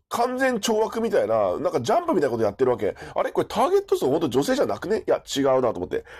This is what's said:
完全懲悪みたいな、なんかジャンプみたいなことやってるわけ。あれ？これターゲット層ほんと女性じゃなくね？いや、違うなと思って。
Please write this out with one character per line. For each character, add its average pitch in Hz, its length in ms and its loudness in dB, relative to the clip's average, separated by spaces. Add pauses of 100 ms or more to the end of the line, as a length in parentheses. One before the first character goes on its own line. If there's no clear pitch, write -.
(100)
完 247 260 0
全 254 200 0
懲 220 280 0
悪 208 160 -4
み 220 100 -2
た 123 140 2
い - 20 0
な、 101 320 2
な 170 120 -2
ん - 20 -4
か 151 80 0
ジ 120 100 -2
ャ 311 100 4
ン 349 40 -6
プ 330 80 -2
み 190 80 2
た 143 60 2
い - 20 0
な 113 40 0
こ 120 40 -2
と 113 60 -2
や 104 80 2
っ 98 60 -10
て 131 100 4
る 123 60 4
わ 117 40 2
け。 101 180 -2 (200)
あ - 80 0
れ？ 247 100 -2
こ - 80 0
れ - 60 -2
タ - 160 -2
ー 285 80 2
ゲ 392 80 4
ッ 392 80 2
ト 196 100 2
層 160 140 0
ほ 151 80 2
ん - 20 0
と 165 80 0
女 123 160 0
性 254 100 0
じ 285 60 0
ゃ 143 60 2
な 101 120 -4
く - 100 -10
ね？ 214 180 -2
い - 40 -2
や、 135 140 0
違 - 160 -4 (160)
う 131 60 2
な 113 100 2
と 92 60 -8
思 90 80 -6
っ - 20 -18
て。 - 160 -4 (160)